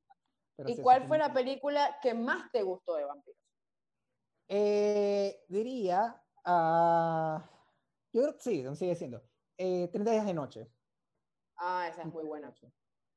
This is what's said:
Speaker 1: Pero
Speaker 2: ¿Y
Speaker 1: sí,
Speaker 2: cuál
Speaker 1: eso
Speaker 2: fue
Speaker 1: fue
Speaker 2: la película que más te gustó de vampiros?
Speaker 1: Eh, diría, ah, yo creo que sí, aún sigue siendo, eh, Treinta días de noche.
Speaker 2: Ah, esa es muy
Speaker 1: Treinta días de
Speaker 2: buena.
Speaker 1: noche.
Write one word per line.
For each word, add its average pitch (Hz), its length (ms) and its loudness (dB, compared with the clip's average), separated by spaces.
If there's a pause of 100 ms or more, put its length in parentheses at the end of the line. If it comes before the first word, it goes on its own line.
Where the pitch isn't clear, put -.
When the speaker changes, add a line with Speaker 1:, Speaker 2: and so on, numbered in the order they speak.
(560)
Speaker 1:
Pero 151 140 -6
Speaker 2:
¿Y - 20 0
Speaker 1:
sí, 233 100 -6
Speaker 2:
cuál 254 200 8
Speaker 1:
eso 262 60 -10
Speaker 2:
fue 311 100 2
Speaker 1:
fue - 0 -
Speaker 2:
la 294 140 0
película 269 680 0
que 240 140 0
más 233 380 -4
te 226 100 0
gustó 180 320 -4
de 147 100 -4
vampiros? 143 360 -12 (1080)
Speaker 1:
Eh, 208 1000 0
diría, 214 760 -2 (200)
ah, 165 1080 2 (640)
yo 233 100 2
creo 294 140 0
que - 60 -20
sí, 175 220 -2
aún 139 120 -8
sigue 180 180 -2
siendo, 131 280 -10 (360)
eh, 180 300 -2
Treinta 202 240 -2
días 214 140 2
de 190 80 -2
noche. 117 380 -8 (840)
Speaker 2:
Ah, 180 320 -4
esa 170 160 -12
es 160 60 -8
muy 156 140 -8
Speaker 1:
Treinta - 20 -8
días 151 80 -8
de 147 60 -10
Speaker 2:
buena. 143 80 -16
Speaker 1:
noche. - 240 -20 (440)